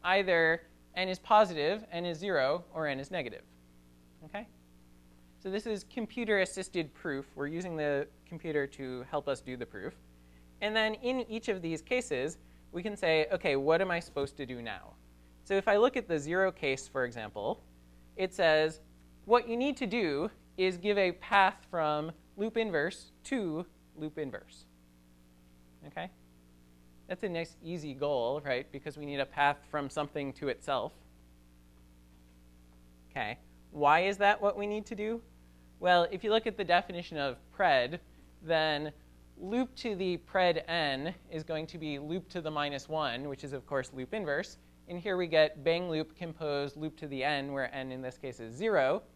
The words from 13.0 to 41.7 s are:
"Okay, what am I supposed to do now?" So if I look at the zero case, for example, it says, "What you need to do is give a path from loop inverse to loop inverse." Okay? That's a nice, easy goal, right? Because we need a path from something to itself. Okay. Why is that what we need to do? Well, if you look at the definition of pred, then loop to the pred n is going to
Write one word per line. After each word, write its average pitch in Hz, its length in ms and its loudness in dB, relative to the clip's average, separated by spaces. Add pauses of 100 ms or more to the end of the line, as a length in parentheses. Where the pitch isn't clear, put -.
"Okay, 170 240 0
what 156 260 4
am 185 80 0
I 170 100 -2
supposed 139 380 -6
to 139 80 -6
do 120 160 -10
now?" 107 320 -12 (500)
So 196 100 -2
if 196 140 2
I 208 80 6
look 247 200 4
at 226 120 -4
the 165 100 2
zero 180 320 2
case, 135 380 -2
for 131 160 -2
example, 117 580 -6 (540)
it 185 160 -2
says, 156 480 4 (460)
"What 233 200 6
you 233 120 -4
need 269 200 0
to 262 80 -2
do 180 440 0 (260)
is 185 220 0
give 202 180 0
a 185 160 4
path 196 580 4
from 156 420 0 (240)
loop 214 200 -4
inverse 185 560 -2 (120)
to 180 420 -2 (300)
loop 151 200 -10
inverse." - 480 -10 (1200)
Okay? 165 240 -10 (1000)
That's 185 160 -8
a 202 40 -2
nice, 165 340 -6
easy 160 300 -8
goal, 135 480 0
right? 139 320 -2
Because 143 240 -10
we 147 80 -12
need 143 160 -6
a 135 60 0
path 143 440 2
from 139 200 -4
something 147 440 -4
to 143 140 -6
itself. 131 460 -4 (2250)
Okay. 120 280 -6 (340)
Why 147 280 6
is 196 180 0
that 208 220 6
what 202 160 2
we 202 100 -4
need 208 200 -4
to - 80 -8
do? 220 260 -4 (580)
Well, 175 320 6
if 185 140 -8
you 214 60 0
look 220 160 4
at 208 100 -4
the 202 80 -2
definition 175 540 0
of 139 180 -2 (180)
pred, 151 440 4 (420)
then 156 520 0 (440)
loop 240 380 -4
to 214 220 -6
the 180 220 -2
pred 180 500 2
n 156 460 -2 (160)
is 160 120 -8
going 160 240 -6
to 180 100 -14